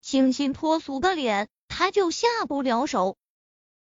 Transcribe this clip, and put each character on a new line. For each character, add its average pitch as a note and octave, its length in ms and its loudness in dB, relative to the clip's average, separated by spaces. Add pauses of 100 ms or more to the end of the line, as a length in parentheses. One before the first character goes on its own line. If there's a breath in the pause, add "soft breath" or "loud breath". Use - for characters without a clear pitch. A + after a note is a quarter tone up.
清 C4 300 4
新 C#4 220 -2
脱 D#4+ 260 0
俗 C4+ 200 -8
的 F#4 160 2
脸， G#3+ 340 -2 (180)
他 F#4 240 -2
就 F#4+ 180 2
下 A4 180 -2 (200)
不 C#4 140 -4
了 B3 240 0
手。 F#3+ 320 -2 (640)